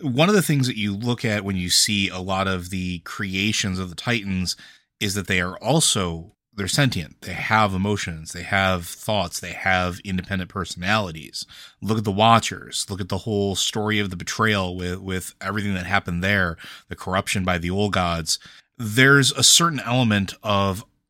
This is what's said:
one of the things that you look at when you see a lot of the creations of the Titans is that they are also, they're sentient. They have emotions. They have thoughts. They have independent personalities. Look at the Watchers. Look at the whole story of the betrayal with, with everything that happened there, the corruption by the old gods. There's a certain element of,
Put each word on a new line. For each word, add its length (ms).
one 280
of 60
the 60
things 260
that 100
you 180
look 300
at 180
when 140
you 120
see 380
a 120
lot 280
of 220
the 300
creations 800
of 100
the 60
Titans 600
is 140
that 120
they 140
are 160
also, 760
they're 140
sentient. 540
They 120
have 400
emotions. 600
They 100
have 420
thoughts. 540
They 140
have 480
independent 480
personalities. 960
Look 160
at 60
the 80
Watchers. 760
Look 120
at 80
the 100
whole 360
story 440
of 100
the 80
betrayal 580
with, 240
with 420
everything 320
that 120
happened 380
there, 340
the 80
corruption 480
by 140
the 140
old 220
gods. 440
There's 540
a 120
certain 360
element 540
of, 400